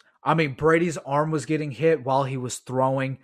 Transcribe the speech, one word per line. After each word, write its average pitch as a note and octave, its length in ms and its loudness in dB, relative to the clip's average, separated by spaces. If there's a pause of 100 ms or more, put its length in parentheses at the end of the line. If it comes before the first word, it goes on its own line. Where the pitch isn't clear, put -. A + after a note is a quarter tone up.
(240)
I C#3 100 2
mean, D#3+ 200 0
Brady's D#3+ 440 2
arm D3 340 -2
was D3+ 140 -2
getting D3+ 260 -2
hit C#3 320 2
while C3+ 220 2
he C3 120 -6
was B2 200 -6
throwing. C3 680 0